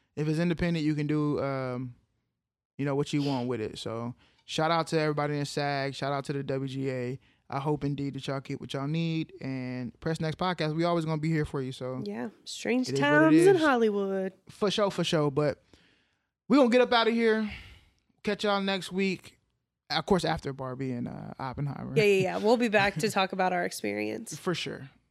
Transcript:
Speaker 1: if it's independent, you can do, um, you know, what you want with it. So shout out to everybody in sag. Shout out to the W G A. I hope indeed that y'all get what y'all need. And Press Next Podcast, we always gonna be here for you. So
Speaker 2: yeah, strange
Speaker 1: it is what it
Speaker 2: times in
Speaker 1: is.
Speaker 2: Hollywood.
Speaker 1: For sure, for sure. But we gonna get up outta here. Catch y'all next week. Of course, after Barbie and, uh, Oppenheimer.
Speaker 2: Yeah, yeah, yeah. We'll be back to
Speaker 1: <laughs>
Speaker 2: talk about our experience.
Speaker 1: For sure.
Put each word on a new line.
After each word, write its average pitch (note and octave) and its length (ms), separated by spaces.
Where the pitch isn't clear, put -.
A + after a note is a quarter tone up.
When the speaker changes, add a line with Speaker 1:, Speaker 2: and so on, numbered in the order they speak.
Speaker 1:
if D#3 140
it's D#3 100
independent, E3+ 460
you D3+ 100
can D3 120
do, D3 360
um, B2+ 500
you C#3 80
know, C#3 100
what C#3+ 160
you D3 100
want C3 280
with A#2+ 100
it. - 180
So A#2 380
shout D#3+ 260
out E3 160
to E3 120
everybody D3 400
in C#3+ 60
sag. C#3+ 480
Shout C#3 200
out C#3 120
to D3+ 80
the C#3 80
W C3+ 280
G C3+ 200
A. B2+ 300
I C3 100
hope C#3+ 240
indeed C#3+ 300
that C3+ 140
y'all C3+ 120
get C3+ 220
what B2+ 120
y'all C#3 140
need. D#3+ 540
And B2+ 580
Press D#3+ 220
Next D#3 160
Podcast, E3+ 360
we E3 120
always E3+ 180
gonna D#3 160
be D#3+ 120
here D3+ 120
for D3 180
you. C3 120
So B2+ 320
Speaker 2:
yeah, G#3+ 240
strange B3 420
Speaker 1:
it - 60
is - 80
what C#4+ 60
it D4 40
Speaker 2:
times D#4 240
in G4 120
Speaker 1:
is. D#4 40
Speaker 2:
Hollywood. G3+ 680
Speaker 1:
For G3+ 240
sure, G3+ 180
for F3 140
sure. D3+ 260
But D3 320
we C4 60
gonna B3+ 120
get B3 120
up B3 100
outta A3+ 200
here. A3 380
Catch G3+ 200
y'all G3+ 160
next G3 320
week. F#3+ 460
Of D3+ 160
course, F3 200
after D#3+ 260
Barbie C3 400
and, A#2+ 160
uh, - 320
Oppenheimer. C3 560
Speaker 2:
Yeah, G#3+ 80
yeah, G3 200
yeah. F3 160
We'll A3 180
be A#3+ 100
back G3+ 280
to G#3 140
Speaker 1:
<laughs> G#3 80
Speaker 2:
talk F#3+ 140
about F#3 220
our F3 100
experience. G#2+ 720
Speaker 1:
For F3+ 160
sure. C3 360